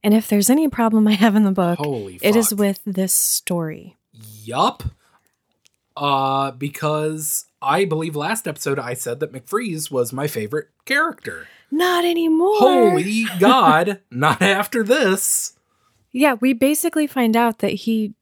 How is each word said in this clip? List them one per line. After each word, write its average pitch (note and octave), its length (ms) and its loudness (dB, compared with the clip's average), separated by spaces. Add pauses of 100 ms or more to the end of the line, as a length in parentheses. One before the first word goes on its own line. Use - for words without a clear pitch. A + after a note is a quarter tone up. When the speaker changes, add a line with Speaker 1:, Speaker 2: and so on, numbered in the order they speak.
Speaker 1:
And G#3 80 4
if A3 160 2
there's G#3 220 2
any D4+ 180 4
problem A3 400 2
I G#3+ 60 4
have G3+ 200 2
in G#3+ 100 4
the G3 80 2
book, F3 260 0
Speaker 2:
Holy A2+ 440 -6
Speaker 1:
it G#3+ 140 4
is A3+ 140 2
Speaker 2:
fuck. G3+ 80 -6
Speaker 1:
with G3+ 260 0
this F#3+ 300 -2
story. - 840 -4 (160)
Speaker 2:
Yup. A2 720 -4 (1120)
Uh, C3+ 560 -2
because D3+ 960 -6 (140)
I D3+ 240 0
believe D#3+ 300 -4
last E3 320 -4
episode D3 320 -4
I B2 160 -8
said B2 260 -8
that D3+ 120 -6
McFreeze D#3+ 580 -6
was B2 220 -2
my C#3 160 -4
favorite A#2+ 400 -6 (160)
character. - 640 -4 (220)
Speaker 1:
Not F4 340 0
anymore. E4+ 540 2
Speaker 2:
Holy A3+ 760 4
Speaker 1:
<laughs> F#3 80 -8
Speaker 2:
God, F#3+ 600 4 (100)
not C3+ 300 0
after G3 440 0
this. G#3 680 0 (580)
Speaker 1:
Yeah, C4+ 220 2
we B3+ 180 2
basically D4+ 560 0
find A#3 280 0
out A#3 220 2
that G3+ 140 -2
he G#3+ 500 -4